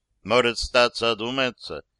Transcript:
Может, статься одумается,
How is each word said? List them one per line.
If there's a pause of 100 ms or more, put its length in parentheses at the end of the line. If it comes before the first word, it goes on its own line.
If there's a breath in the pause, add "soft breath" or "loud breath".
(220)
Может,
статься
одумается, (180)